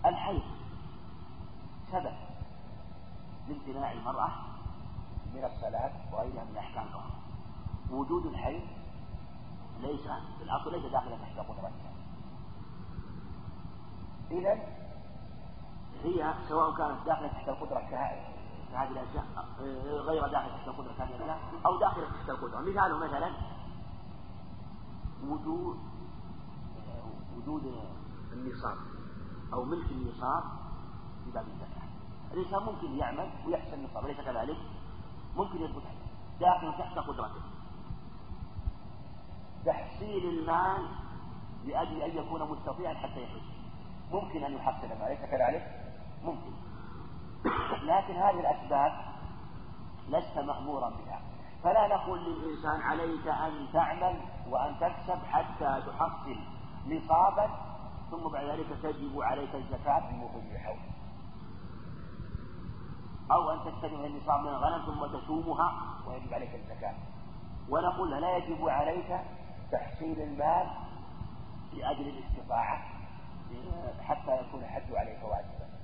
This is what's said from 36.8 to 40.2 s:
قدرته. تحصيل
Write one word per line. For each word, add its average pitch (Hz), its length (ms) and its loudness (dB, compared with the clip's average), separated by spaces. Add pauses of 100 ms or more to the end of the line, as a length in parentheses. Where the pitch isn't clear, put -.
قدرته. 120 420 -2 (2250)
تحصيل 185 720 2